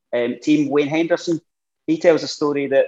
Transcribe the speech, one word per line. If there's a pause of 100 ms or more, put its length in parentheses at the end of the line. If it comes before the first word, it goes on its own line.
(140)
um,
team,
Wayne
Henderson, (460)
he
tells
a
story
that